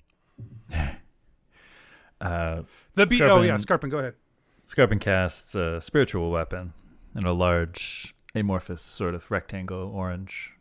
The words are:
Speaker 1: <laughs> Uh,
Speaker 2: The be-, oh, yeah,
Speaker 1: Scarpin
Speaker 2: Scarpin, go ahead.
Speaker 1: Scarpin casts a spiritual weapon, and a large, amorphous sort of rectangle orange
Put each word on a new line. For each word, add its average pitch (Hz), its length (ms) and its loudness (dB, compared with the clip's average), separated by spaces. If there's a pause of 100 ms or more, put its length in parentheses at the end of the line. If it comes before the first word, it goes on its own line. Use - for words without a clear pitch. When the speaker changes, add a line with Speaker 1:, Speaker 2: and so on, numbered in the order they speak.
(720)
Speaker 1:
<laughs> 76 260 -4 (1200)
Uh, 82 420 -4 (320)
Speaker 2:
The 196 120 6
be-, 240 160 4
oh, 180 200 10
yeah, - 140 4
Speaker 1:
Scarpin 147 320 0
Speaker 2:
Scarpin, - 20 -6
go 147 80 -4
ahead. 131 160 -6 (540)
Speaker 1:
Scarpin 107 320 4
casts 92 540 0
a 85 260 -2
spiritual 95 500 0
weapon, 85 440 -6 (400)
and 92 100 -4
a 90 80 0
large, 87 840 0 (200)
amorphous 95 480 -4
sort 90 320 -4
of - 160 -12
rectangle 92 640 -6
orange 92 680 -8